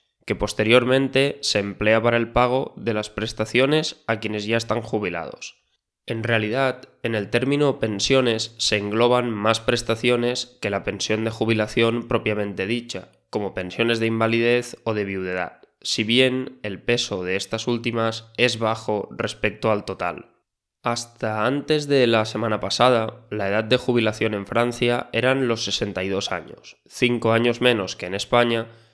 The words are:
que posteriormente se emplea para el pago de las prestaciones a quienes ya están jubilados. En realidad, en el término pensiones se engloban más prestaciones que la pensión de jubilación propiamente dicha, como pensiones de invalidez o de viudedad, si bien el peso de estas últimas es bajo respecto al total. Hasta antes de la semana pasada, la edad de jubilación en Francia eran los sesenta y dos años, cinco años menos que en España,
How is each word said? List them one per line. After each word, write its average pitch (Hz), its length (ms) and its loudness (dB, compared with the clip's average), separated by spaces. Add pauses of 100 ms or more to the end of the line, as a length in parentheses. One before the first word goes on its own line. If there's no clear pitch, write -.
(260)
que 104 100 -2
posteriormente 127 1040 2
se - 180 0
emplea 107 420 2
para 117 160 2
el 117 140 -2
pago 123 460 0
de 110 160 -2
las 107 160 -4
prestaciones 127 1000 0
a 110 120 0
quienes 104 260 -4
ya 113 100 0
están 113 260 -2
jubilados. 90 760 -6 (480)
En 113 180 -6
realidad, 117 680 0 (120)
en 117 140 -2
el 104 140 -2
término 139 500 2
pensiones 113 800 0
se - 180 0
engloban 117 560 2
más 107 300 2
prestaciones 120 1000 0
que 107 80 -2
la 98 140 -2
pensión 107 400 -2
de 113 80 -2
jubilación 113 760 0
propiamente 104 580 -2
dicha, 120 400 -6 (220)
como 101 240 -4
pensiones 113 460 -2
de 113 80 2
invalidez 117 760 0
o 113 100 -2
de 104 120 -2
viudedad, 92 560 -6 (180)
si - 240 -4
bien 127 580 2
el 101 200 -8
peso 107 420 -2
de 92 140 -2
estas - 300 -6
últimas 117 680 -4
es 113 240 0
bajo 110 520 -2
respecto - 600 -2
al 104 140 0
total. 90 460 -8 (520)
Hasta 110 600 -4
antes 143 420 0
de 139 180 4
la 113 200 4
semana 110 340 -2
pasada, 117 720 2
la 107 180 -4
edad 104 160 0
de 113 140 2
jubilación 113 560 2
en 101 120 -4
Francia 120 680 0
eran 131 340 2
los 113 160 0
sesenta 98 400 -4
y 98 60 -4
dos 95 240 -2
años, - 520 -12
cinco 117 460 2
años 117 300 2
menos 117 340 2
que - 120 -8
en 90 60 -6
España, 117 540 2 (260)